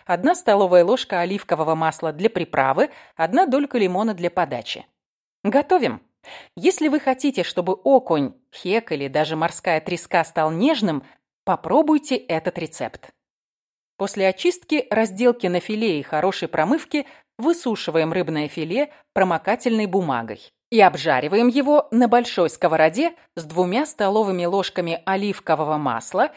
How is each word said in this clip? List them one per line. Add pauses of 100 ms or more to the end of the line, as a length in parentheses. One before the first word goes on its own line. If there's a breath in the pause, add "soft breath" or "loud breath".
одна
столовая
ложка
оливкового
масла
для
приправы, (260 loud breath)
одна
долька
лимона
для
подачи. (560)
Готовим. (540 loud breath)
Если
вы
хотите,
чтобы
окунь, (200)
хек
или
даже
морская
треска
стал
нежным, (420 loud breath)
попробуйте
этот
рецепт. (880)
После
очистки,
разделки
на
филе
и
хорошей
промывки (320 loud breath)
высушиваем
рыбное
филе (200 loud breath)
промокательной
бумагой (180)
и
обжариваем
его
на
большой
сковороде (220 soft breath)
с
двумя
столовыми
ложками
оливкового
масла